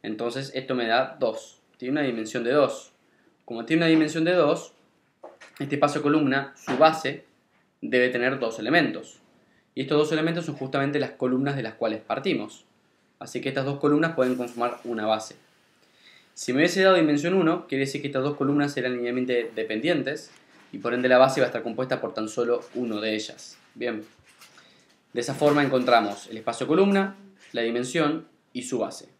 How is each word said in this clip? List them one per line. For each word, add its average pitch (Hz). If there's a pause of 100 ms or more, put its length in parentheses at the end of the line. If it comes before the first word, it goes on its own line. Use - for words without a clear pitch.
entonces 120
esto 131
me 117
da 120
dos. - (180)
Tiene 127
una 147
dimensión 117
de 120
dos. - (520)
Como 117
tiene 165
una 165
dimensión 160
de 175
dos, 165 (880)
este 143
espacio 143
columna, 139
su 127
base, 151 (580)
debe 123
tener 123
dos 113
elementos. 127 (560)
Y 131
estos 147
dos 151
elementos 165
son 147
justamente 139
las -
columnas 131
de 127
las 110
cuales 113
partimos. 123 (540)
Así -
que 131
estas 131
dos 143
columnas 156
pueden 127
conformar 120
una 113
base. 110 (1000)
Si -
me 131
hubiese 180
dado 190
dimensión 156
uno, 175
quiere 135
decir 135
que 143
estas 143
dos 147
columnas 143
eran 127
linealmente 120
dependientes 127 (420)
y 107
por 120
ende 127
la 127
base 135
va 123
a -
estar 113
compuesta 123
por -
tan 110
solo 120 (120)
uno 113
de 107
ellas. - (160)
Bien, 113 (1080)
de 120
esa 139
forma 147
encontramos 123
el 110
espacio 117
columna, 196 (360)
la 117
dimensión 135 (260)
y 123
su 123
base. 107 (120)